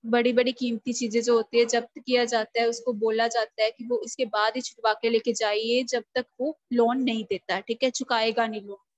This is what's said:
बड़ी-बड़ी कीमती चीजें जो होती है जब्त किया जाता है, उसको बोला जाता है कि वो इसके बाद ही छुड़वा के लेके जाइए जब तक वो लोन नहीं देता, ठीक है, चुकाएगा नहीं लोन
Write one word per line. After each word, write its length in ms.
बड़ी-बड़ी 460
कीमती 400
चीजें 300
जो 120
होती 240
है 60
जब्त 340
किया 260
जाता 360
है, 60
उसको 260
बोला 360
जाता 340
है 80
कि 140
वो 200
इसके 200
बाद 320
ही 40
छुड़वा 320
के 180
लेके 220
जाइए 520
जब 200
तक 120
वो 200
लोन 260
नहीं 260
देता, 360
ठीक 220
है, 80
चुकाएगा 560
नहीं 160
लोन 240